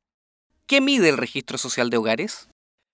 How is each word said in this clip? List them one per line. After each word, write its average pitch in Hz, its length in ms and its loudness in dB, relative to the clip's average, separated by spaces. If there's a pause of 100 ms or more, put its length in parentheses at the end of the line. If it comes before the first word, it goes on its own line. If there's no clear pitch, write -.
(680)
¿Qué 277 140 2
mide 269 280 4
el 139 80 4
registro 123 420 -6
social 123 320 -2
de 123 60 0
hogares? 113 520 -4 (460)